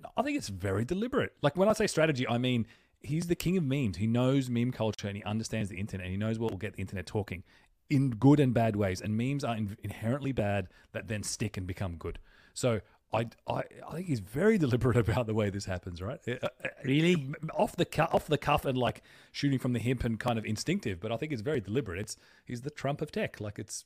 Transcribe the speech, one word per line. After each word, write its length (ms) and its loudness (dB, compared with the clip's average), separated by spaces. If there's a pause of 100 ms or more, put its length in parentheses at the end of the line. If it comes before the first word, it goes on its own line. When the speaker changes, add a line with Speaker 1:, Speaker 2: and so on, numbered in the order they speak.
(160)
Speaker 1:
I 40 4
think 160 0
it's 120 -6
very 360 -2
deliberate. 560 -2
Like, 140 2
when 140 6
I 40 6
say 140 2
strategy, 400 2
I 100 2
mean, 300 2 (340)
he's 260 -2
the 80 0
king 220 0
of 60 2
memes. 340 0
He 100 0
knows 420 4
meme 240 0
culture 340 -2
and 80 -6
he 80 -10
understands 460 -2
the 80 -12
internet. 300 -6
He 100 -2
knows 200 0
what 140 -2
will 60 -4
get 160 -8
the 80 -8
internet 240 -6
talking 380 -4 (460)
in 220 4
good 280 8
and 140 4
bad 220 4
ways. 260 0
And 160 0
memes 260 -2
are 120 -2
in-, 260 -4
inherently 520 -4
bad 340 0 (240)
that 160 -8
then 160 -4
stick 340 -4
and 80 -4
become 300 -4
good. 240 -8 (340)
So 280 0 (300)
I, 160 0 (200)
I, 160 -2 (260)
I 60 -10
think 120 -6
he's 120 0
very 380 2
<laughs> 80 4
deliberate 320 4
about 280 4
the 80 -2
way 160 2
this 160 -4
happens, 360 -6
right? 260 -8
Uh, 160 -2
uh, 60 -2 (340)
Speaker 2:
Really? 300 4
Speaker 1:
m-, 220 -2 (200)
off 220 0
the 80 2
cu-, 180 2
off 240 2
the 100 2
cuff 280 0
and, 120 0
like, 240 0 (300)
shooting 260 0
from 160 0
the 60 0
hip 240 0
and 160 -2
kind 180 0
of 80 -4
instinctive, 540 -2
but 120 -6
I 60 0
think 140 -6
it's 100 -4
very 200 -2
deliberate. 400 -2
It's, 160 -10 (280)
he's 160 -8
the 80 -10
Trump 320 -4
of 100 -6
tech. 280 -6
Like, 180 -8
it's 280 -10